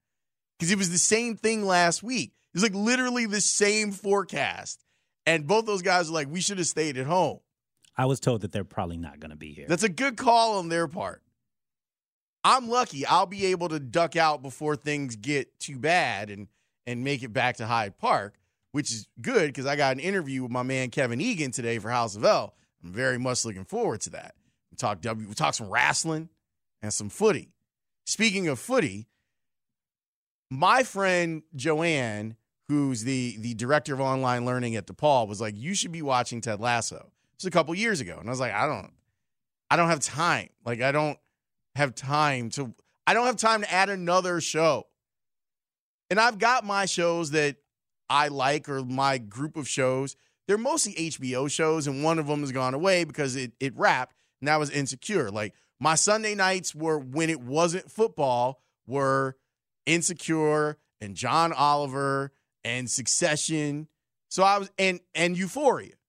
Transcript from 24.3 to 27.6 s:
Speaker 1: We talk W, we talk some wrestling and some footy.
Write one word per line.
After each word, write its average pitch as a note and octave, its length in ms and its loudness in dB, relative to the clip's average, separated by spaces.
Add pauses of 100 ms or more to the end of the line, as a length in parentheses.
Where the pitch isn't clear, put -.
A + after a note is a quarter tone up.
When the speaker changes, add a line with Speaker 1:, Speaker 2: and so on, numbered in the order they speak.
Speaker 1:
We - 40 -20
talk G#2 260 -2
W, A2+ 260 -6
we G#2 80 -12
talk D3+ 180 0
some G#2 160 -8
wrestling D3 600 0 (520)
and G#2+ 100 -6
some G#2 180 -4
footy. F3 420 0 (560)